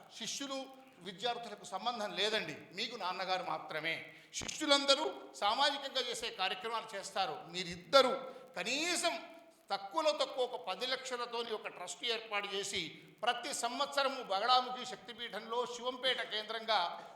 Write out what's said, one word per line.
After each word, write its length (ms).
శిష్యులు 600
విద్యార్థులకు 640
సంబంధం 500
లేదండి, 600
మీకు 220
నాన్నగారు 540
మాత్రమే. 640
శిష్యులందరూ 800
సామాజికంగా 600
చేసే 300
కార్యక్రమాలు 640
చేస్తారు. 520
మీరిద్దరూ 640
కనీసం 680
తక్కువలో 400
తక్కువ 340
ఒక 220
పది 200
లక్షలతోని 640
ఒక 160
ట్రస్ట్ 360
ఏర్పాటు 420
చేసి 560
ప్రతి 320
సంవత్సరము 680
బగడాముఖి 640
శక్తిపీఠంలో 800
శివంపేట 560
కేంద్రంగా 920